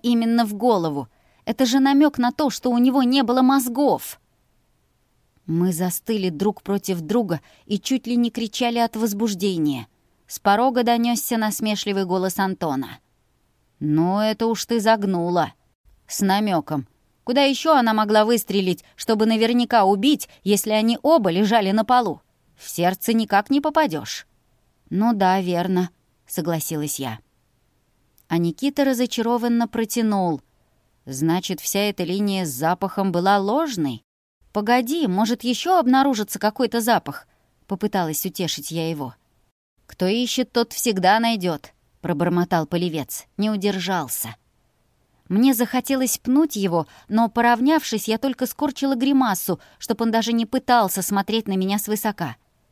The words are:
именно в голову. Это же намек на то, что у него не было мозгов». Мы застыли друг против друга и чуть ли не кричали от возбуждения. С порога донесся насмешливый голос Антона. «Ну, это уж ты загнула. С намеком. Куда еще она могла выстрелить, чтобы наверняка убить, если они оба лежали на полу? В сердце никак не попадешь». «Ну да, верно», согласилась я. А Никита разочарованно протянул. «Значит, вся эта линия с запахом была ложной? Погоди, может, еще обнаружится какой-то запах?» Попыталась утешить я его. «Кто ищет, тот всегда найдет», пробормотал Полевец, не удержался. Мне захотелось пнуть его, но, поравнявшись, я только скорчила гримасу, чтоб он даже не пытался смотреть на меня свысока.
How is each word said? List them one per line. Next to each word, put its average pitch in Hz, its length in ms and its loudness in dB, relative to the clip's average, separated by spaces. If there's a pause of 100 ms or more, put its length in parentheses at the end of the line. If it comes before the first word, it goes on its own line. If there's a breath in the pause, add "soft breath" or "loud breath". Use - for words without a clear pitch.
именно 233 440 2
в 208 80 -6
голову. 175 540 0 (380)
Это - 200 0
же 247 140 2
намек 277 380 4
на 247 140 0
то, 285 180 -2
что - 200 -4
у 240 80 2
него 254 260 2
не 254 200 2
было 247 180 2
мозгов». 254 800 0 (1300)
Мы 175 280 0
застыли 185 560 -4
друг 202 340 -2
против 190 380 -4
друга 170 380 -2 (260 soft breath)
и 202 140 -2
чуть 254 280 -4
ли 240 80 -2
не 240 160 0
кричали 233 480 -4
от 233 160 -2
возбуждения. 196 920 -2 (400)
С - 120 -14
порога 240 440 2
донесся 233 540 0
насмешливый 208 680 -2
голос 185 340 -2
Антона. 160 600 -4 (800)
«Ну, 165 400 2
это 220 280 0
уж 226 180 -2
ты 233 140 0
загнула. 185 720 2 (540)
С - 140 -10
намеком. 190 680 0 (360)
Куда 254 200 2
еще 277 320 2
она 233 180 4
могла 214 320 4
выстрелить, 196 580 0 (120 soft breath)
чтобы 220 300 0
наверняка 226 600 2
убить, 208 440 2 (140 soft breath)
если 208 280 0
они 220 300 2
оба 269 300 4
лежали 196 400 2
на 220 120 2
полу? 233 380 0 (340)
В - 140 -18
сердце 185 440 0
никак 208 360 2
не 277 120 2
попадешь». 294 680 -2 (640)
«Ну 220 240 0
да, 190 280 2
верно», 180 480 -2 (380)
согласилась 156 720 -4
я. 120 200 -8 (1080)
А 170 100 -2
Никита 269 480 -2
разочарованно 233 840 0
протянул. 214 760 -2 (640)
«Значит, 160 540 -2
вся - 220 -4
эта 208 220 -2
линия 190 420 -2
с 156 40 -4
запахом 180 600 -2
была 185 260 2
ложной? 196 640 -2 (480)
Погоди, 247 560 0
может, 208 360 0
еще 285 340 0
обнаружится 254 600 2
какой-то 226 420 0
запах?» 214 460 0 (400)
Попыталась 180 580 -2
утешить 160 460 -6
я 165 180 -4
его. 143 260 -8 (720)
«Кто - 220 -4
ищет, 240 440 -2
тот 233 220 0
всегда 196 460 2
найдет», 190 540 -2 (320)
пробормотал 175 600 0
Полевец, 170 580 -6 (100)
не 208 140 -2
удержался. 185 840 -4 (920)
Мне 247 280 4
захотелось 254 640 -2
пнуть 285 360 0
его, 175 300 0 (220 soft breath)
но, 226 220 2
поравнявшись, 240 800 2
я 220 120 0
только 262 260 -2
скорчила 277 480 -2
гримасу, 254 680 0 (200 soft breath)
чтоб - 220 -6
он 233 100 0
даже 226 200 0
не 226 140 0
пытался 233 560 2
смотреть 208 460 -2
на 196 80 -2
меня 190 240 0
свысока. 208 560 -4 (360)